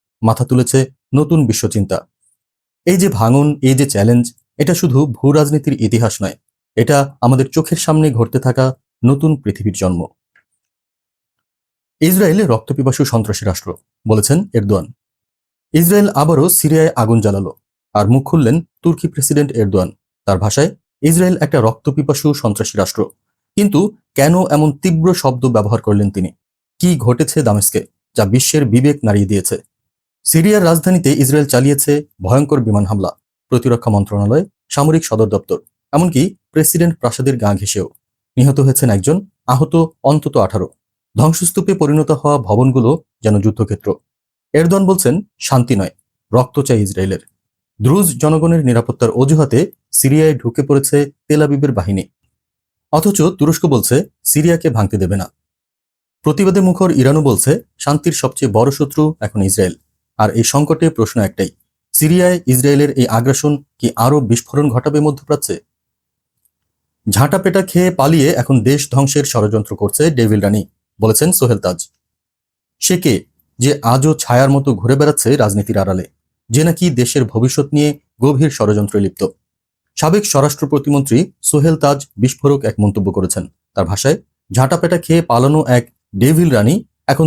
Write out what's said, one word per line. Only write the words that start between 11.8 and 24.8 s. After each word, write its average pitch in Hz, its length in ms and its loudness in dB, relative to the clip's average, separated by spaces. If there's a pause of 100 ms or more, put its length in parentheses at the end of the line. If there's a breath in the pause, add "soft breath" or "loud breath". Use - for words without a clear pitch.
ইসরায়েল 185 460 2
রক্তপিপাসু 131 580 -2
সন্ত্রাসী 107 400 -4
রাষ্ট্র, 92 260 -6 (360)
বলেছেন 110 320 0 (160)
এরদোয়ান। 101 320 -2 (880)
ইসরায়েল 190 400 4
আবারও 151 360 2
সিরিয়ায় 160 460 2
আগুন 113 240 2
জ্বালালো, 98 320 -2 (420)
আর 104 140 2
মুখ 131 160 2
খুললেন 147 320 2 (240)
তুর্কি 170 280 -2
প্রেসিডেন্ট 143 440 -2
এরদোয়ান। 95 360 0 (380)
তার 98 120 0
ভাষায়, 139 320 -2 (320)
ইসরায়েল 170 380 2
একটা 143 200 0
রক্তপিপাসু 139 720 -2
সন্ত্রাসী 107 420 -6
রাষ্ট্র। 101 240 -4 (560)
কিন্তু 202 240 2 (340)
কেন 147 200 2 (160)
এমন 151 180 2 (100)
তীব্র 165 360 0